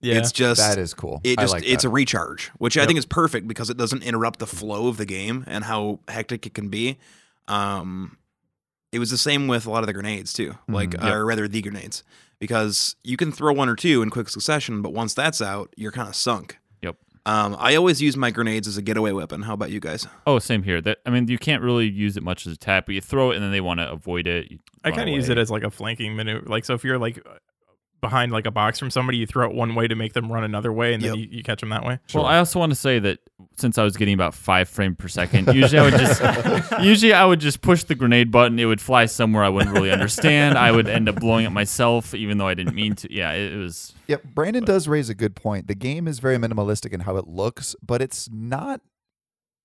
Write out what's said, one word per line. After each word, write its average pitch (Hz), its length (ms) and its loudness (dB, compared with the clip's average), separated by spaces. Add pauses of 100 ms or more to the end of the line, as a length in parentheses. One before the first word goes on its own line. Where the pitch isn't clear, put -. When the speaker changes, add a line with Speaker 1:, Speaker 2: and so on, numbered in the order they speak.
Speaker 1:
Yeah. 120 140 0
Speaker 2:
It's 117 180 2
just 120 280 2
Speaker 3:
That 104 180 2
is 87 160 -6
cool. - 300 -10
Speaker 2:
It 123 140 2
Speaker 3:
I 107 40 0
Speaker 2:
just 98 100 2
Speaker 3:
like 85 140 -4
Speaker 2:
it's 127 160 2
Speaker 3:
that. 131 60 0
Speaker 2:
a - 20 0
recharge, 110 680 -2
which 117 200 0
I 143 40 4
Speaker 1:
Yep. 147 60 4
Speaker 2:
think 160 120 2
is - 60 -4
perfect 123 420 0
because 113 200 -8
it 120 80 -6
doesn't 120 280 -2
interrupt 113 340 -2
the 113 80 -10
flow 104 420 -6
of 117 80 -2
the 107 80 -6
game 104 440 -8
and 104 160 -8
how 104 440 -4
hectic 113 380 -8
it - 80 -14
can 104 140 -8
be. 117 280 -4 (520)
Um, 95 680 -6 (760)
it 117 60 -4
was 117 120 -2
the 123 80 -4
same 143 300 0
with 117 180 0
a 110 40 -8
lot 113 120 0
of 107 40 -2
the 107 60 -4
grenades 98 400 -8
too, 80 220 -6 (140)
like, 104 220 -2
Speaker 3:
Mm-hmm. 90 140 -6
Speaker 2:
uh, 110 40 0
Speaker 4:
Yep. 107 80 0
Speaker 2:
or 107 100 -2
rather 107 220 -2
the 107 120 -4
grenades, 101 420 -12 (380)
because 107 640 -2
you 123 120 -6
can 156 160 -2
throw 147 200 0
one 139 160 2
or 117 80 0
two 147 260 4
in 107 80 -2
quick 117 180 -6
succession, 120 540 -4
but 80 100 -6
once 110 200 -4
that's 151 300 -2
out, 101 340 -6
you're 107 160 -10
kinda 104 220 -8
sunk. - 440 -4 (240)
Speaker 4:
Yep. 85 140 -8 (300)
Speaker 2:
Um, 107 320 0
I 131 180 4
always 165 240 4
use 143 160 2
my 127 140 0
grenades 110 360 -2
as 101 120 -6
a 104 40 -6
getaway 107 300 0
weapon. 98 300 -6
How 110 100 -8
about 101 180 -6
you 101 100 -8
guys? - 260 -8 (200)
Speaker 4:
Oh, 139 120 4
same 107 240 -2
here. 90 180 -2
That, 104 240 -2
I 123 60 -4
mean, 120 180 2
you 120 100 -2
can't 147 240 -2
really 120 280 0
use 101 260 -2
it - 60 -6
much 90 240 -6
as 85 60 -8
a - 20 -10
attack, 95 320 0
but 101 80 -6
you 95 80 -4
throw 131 300 0
it - 20 0
and 101 100 -4
then 98 80 -4
they 98 80 0
wanna 85 300 -4
avoid 87 360 -6
it. 85 240 -4
You 80 80 -18 (260)
Speaker 1:
I - 40 -2
Speaker 4:
run 160 120 -2
Speaker 1:
kinda 160 120 -4
use 131 160 0
Speaker 4:
away. 127 40 0
Speaker 1:
it 117 60 2
as, 113 120 0
like, 110 140 -2
a 104 60 -4
flanking 110 460 -8
maneuver. 110 300 -6
Like, 113 180 -2
so 123 100 -4
if 117 100 -4
you're, 131 140 0
like, 120 240 -6 (800)
behind, 120 320 0
like, 110 140 -2
a 110 40 -2
box 110 280 0
from 127 120 -6
somebody, 127 280 0
you 113 80 -2
throw 120 220 0
it 117 60 -6
one 117 200 -2
way 117 140 2
to 113 60 -2
make 110 180 -4
them 113 180 -4
run 113 140 -2
another 107 280 -4
way, 120 220 0
and 107 80 -2
Speaker 2:
Yep. 113 100 -2
Speaker 1:
then 110 80 -4
you, 110 100 -10
you 113 120 -12
catch 107 200 -6
'em 107 80 -6
that 107 120 -4
way. 127 160 -4 (160)
Speaker 4:
Well, 151 100 2
Speaker 3:
Sure. - 0 -
Speaker 4:
I 151 140 6
also 175 200 4
wanna 160 160 2
say 127 240 2
that 101 200 0 (380)
since 117 220 0
I 110 60 4
was 101 120 2
getting 101 180 2
about 87 200 0
five 92 340 0
frames 95 300 -2
per 92 100 -10
second, 92 460 2
usually 139 240 6
I 147 120 10
would - 80 6
just, 127 800 2
Speaker 3:
<laughs> - 60 -2
Speaker 4:
usually 214 300 8
I 185 120 8
would 180 160 6
just 147 220 -2
push 175 220 4
the 156 100 -4
grenade 120 360 4
button. 117 280 6
It 117 80 4
would 110 140 2
fly 123 260 4
somewhere 107 380 2
I 98 40 6
wouldn't 101 260 2
really 95 160 4
understand. 143 680 4
I 120 140 6
would 113 160 4
end 110 200 2
up 98 80 -2
blowing 113 300 2
it 107 40 -4
myself, 113 640 0
even 104 240 -2
though 98 100 0
I 90 60 0
didn't 90 200 -2
mean 104 220 -2
to. - 160 -14
Yeah, 82 200 -2
it, 90 220 -4
it - 20 -8
was 87 380 -10 (140)
Speaker 3:
Yep, 143 160 -2 (100)
Brandon 214 300 0
Speaker 4:
but 202 80 4
Speaker 3:
does 175 160 2
raise 147 200 0
a 110 60 -6
good 104 200 -2
point. 101 340 -4
The 104 60 -4
game 143 320 -6
is 143 120 -6
very 127 200 2
minimalistic 107 540 -2
in 90 80 -8
how 95 160 -4
it 95 100 -4
looks, 98 480 -6 (100)
but 120 180 -2
it's - 280 -8
not 131 500 -8 (840)